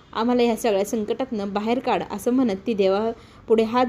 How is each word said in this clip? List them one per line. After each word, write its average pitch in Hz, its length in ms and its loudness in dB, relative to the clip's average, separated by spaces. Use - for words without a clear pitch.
आम्हाला 247 280 2
ह्या 233 140 4
सगळ्या 208 300 0
संकटातनं 214 680 -4
बाहेर 214 260 0
काढ," 220 320 -2
असं 208 200 -4
म्हणत 247 240 2
ती 240 60 0
देवापुढे 220 880 0
हात 247 260 2